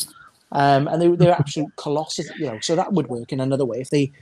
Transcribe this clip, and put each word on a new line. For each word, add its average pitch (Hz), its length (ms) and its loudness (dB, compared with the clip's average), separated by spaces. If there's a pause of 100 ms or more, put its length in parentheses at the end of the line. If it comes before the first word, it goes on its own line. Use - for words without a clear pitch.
(540)
um, 143 340 4
and 160 140 0
they, 170 80 4
they 175 160 4
were 175 80 6
absolute 151 400 -2
<laughs> - 20 -20
colossus, 151 640 -6
you 160 80 -6
know. 113 160 -6
So 165 160 -2
that 185 160 -2
would 151 140 0
work 120 260 -8
in 135 80 -2
another 135 240 0
way 117 160 -4
if 131 80 -12
they 143 320 2